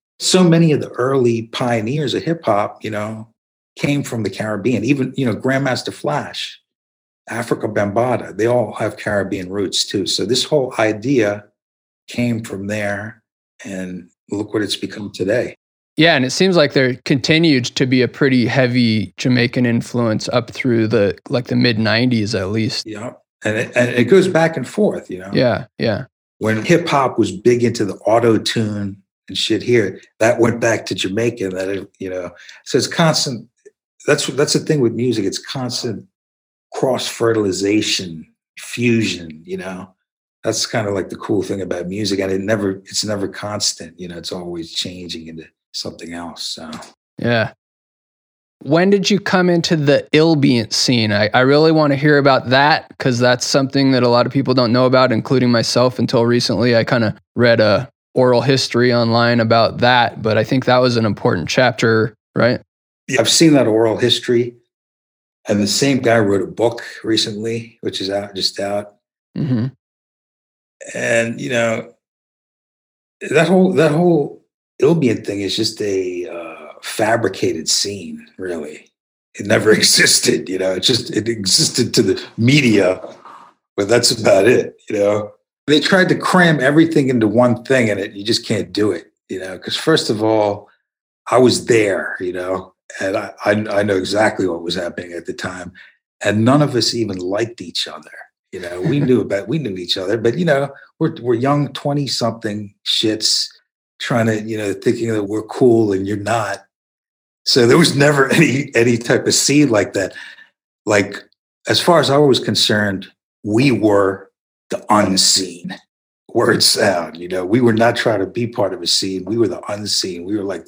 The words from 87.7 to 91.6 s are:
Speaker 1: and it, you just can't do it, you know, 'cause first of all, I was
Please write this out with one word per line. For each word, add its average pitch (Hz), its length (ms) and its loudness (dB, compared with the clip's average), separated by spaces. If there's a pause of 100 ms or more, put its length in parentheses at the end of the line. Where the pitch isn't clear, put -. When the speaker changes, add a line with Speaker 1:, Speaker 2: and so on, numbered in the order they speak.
Speaker 1:
and 98 80 -2
it, 104 140 -8
you 98 120 -14
just 113 220 -2
can't 90 260 -4
do 101 200 0
it, - 200 -10 (160)
you 180 120 -8
know, 185 180 -10
'cause - 180 -8
first 156 320 0
of 110 140 -2
all, 107 460 0 (600)
I 117 100 4
was 123 280 4